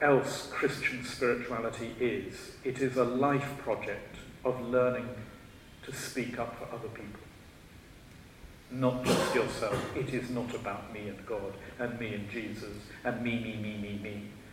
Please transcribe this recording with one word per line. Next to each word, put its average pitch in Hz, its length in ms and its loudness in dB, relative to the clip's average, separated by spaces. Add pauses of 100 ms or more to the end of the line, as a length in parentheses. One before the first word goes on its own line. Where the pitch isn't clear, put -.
else 139 480 6
Christian 127 540 2
spirituality 117 960 0
is, 101 520 0 (120)
it 131 160 0
is 127 160 4
a 123 80 8
life 131 540 4
project - 580 -2 (280)
of 127 240 2
learning 123 400 4 (800)
to 131 80 -8
speak - 420 -4
up 117 200 -2
for - 60 -8 (100)
other 117 140 -6
people. - 320 -10 (1500)
Not 127 340 4
just - 300 6
yourself. 104 600 2
It 131 160 0
is 120 160 0
not 120 260 -2
about 101 380 -4
me 104 160 -6
and - 160 -8
God, 98 300 -4 (240)
and 117 200 -2
me 110 160 -2
and 101 160 -4
Jesus, 110 460 -6 (280)
and 117 180 2
me, 117 160 2
me, 110 180 -2
me, 104 220 -4
me, 101 240 -4
me. 104 220 -6 (280)